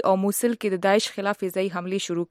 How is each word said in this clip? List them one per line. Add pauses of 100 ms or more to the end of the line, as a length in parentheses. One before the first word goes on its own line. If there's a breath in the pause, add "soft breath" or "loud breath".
او
موصل
کې
د
داعش
خلاف (100)
فضایي
حملې
شروع